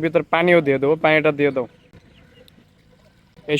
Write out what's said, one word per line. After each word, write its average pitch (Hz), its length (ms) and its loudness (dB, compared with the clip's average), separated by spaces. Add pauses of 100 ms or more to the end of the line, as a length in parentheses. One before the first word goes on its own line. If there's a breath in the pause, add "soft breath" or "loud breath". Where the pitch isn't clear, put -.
ভিতর 160 180 -2 (120)
পানিও 170 320 2
দিয়ে 135 160 0
দেবো, 143 120 0 (100)
পানিটা 156 340 2
দিয়ে 143 180 0
দাও। 123 100 -6 (1900)
এই 151 80 0